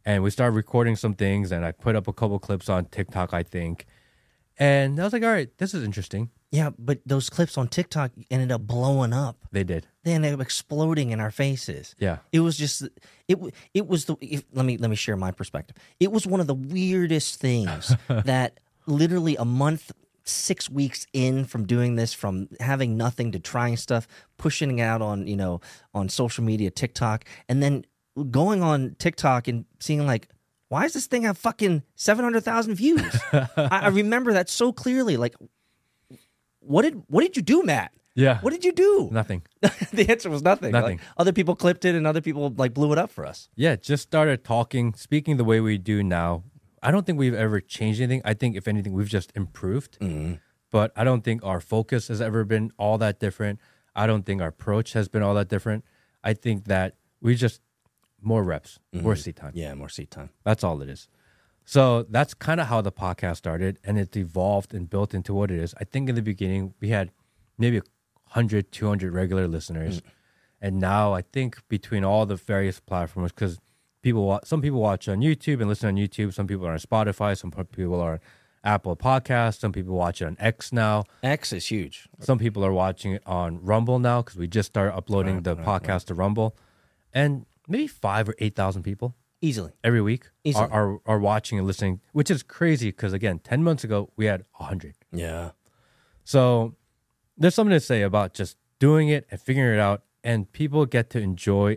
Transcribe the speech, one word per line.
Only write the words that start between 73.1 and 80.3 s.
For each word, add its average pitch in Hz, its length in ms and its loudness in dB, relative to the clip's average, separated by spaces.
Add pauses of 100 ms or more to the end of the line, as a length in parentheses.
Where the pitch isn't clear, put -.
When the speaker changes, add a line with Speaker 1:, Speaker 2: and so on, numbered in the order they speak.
Speaker 1:
'cause 87 260 -6 (440)
people 113 240 2
wa-, 98 180 2
some 160 160 -2
people 135 200 0
watch 104 280 0
on 98 120 0
YouTube 147 400 0
and 104 80 0
listen 104 200 -2
on 98 80 0
YouTube. 101 380 -2
Some 101 120 -4
people 92 200 -6
are 82 60 -2
on 80 60 -4
Spotify. 104 580 0
Some 90 160 -10
p-, 92 120 -8
people 87 360 -4
are 85 140 -2
on 80 60 -8 (440)
Apple 98 320 0
Podcasts. 120 640 0
Some 104 120 -2
people 92 220 -6
watch 87 280 -2
it 85 40 -4
on 78 140 -8